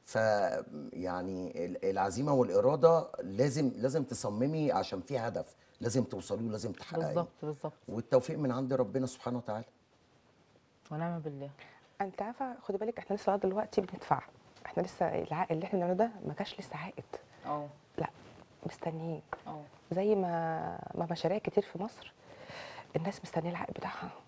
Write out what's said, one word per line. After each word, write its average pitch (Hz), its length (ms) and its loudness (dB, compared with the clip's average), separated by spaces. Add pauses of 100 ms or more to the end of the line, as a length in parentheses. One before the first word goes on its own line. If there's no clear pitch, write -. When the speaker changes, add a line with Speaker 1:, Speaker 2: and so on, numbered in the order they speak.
Speaker 1:
فيعني 90 1600 0
ال-، 87 200 -6
العزيمة 98 480 2
والإرادة 135 760 8 (160)
لازم، 123 520 4
لازم 135 280 2
تصممي 127 680 0
عشان 92 300 0
في 139 180 -4
هدف، - 360 -4 (260)
لازم 120 220 2
توصلي 101 420 -4
له، 113 60 -2
لازم 107 200 -4
تحققيه. 165 340 -4
Speaker 2:
بالظبط، 165 220 0 (160)
بالظبط. 151 300 -6 (160)
Speaker 1:
والتوفيق 127 480 2
من 139 140 2
عند 131 220 0
ربنا 131 320 2
سبحانه 123 320 -4
وتعالى. 113 280 -4 (1300)
Speaker 2:
ونعم 165 280 -4
بالله. 143 300 -8 (520)
Speaker 3:
انت 196 200 -4
عارفة، 247 400 -4
خدي 196 160 -2
بالك 220 200 0
احنا - 180 0
لسه 208 140 0
لغاية 202 120 4
دلوقتي 202 400 2
بندفع، - 400 0 (440)
احنا - 180 0
لسه 180 220 0
العائد 170 460 0
اللي 165 140 0
احنا 185 140 0
بنعمله 180 180 2
ده 233 140 4 (160)
ما 151 120 -4
جاش - 200 -6
لسه - 180 -10
عائد. 165 260 -10 (420)
Speaker 2:
اه. 147 220 -4 (300)
Speaker 3:
لا، - 100 0 (580)
مستنيين. 160 560 -4 (260)
Speaker 2:
اه. 156 140 -10 (300)
Speaker 3:
زي 202 240 4
ما، 170 640 0 (180)
ما 170 160 -2
مشاريع 170 260 0
كتير - 260 0
في 175 200 -8
مصر - 300 -12 (840)
الناس 170 280 -2
مستنيه 165 260 -2
العائد 175 240 -6
بتاعها. - 360 -8 (180)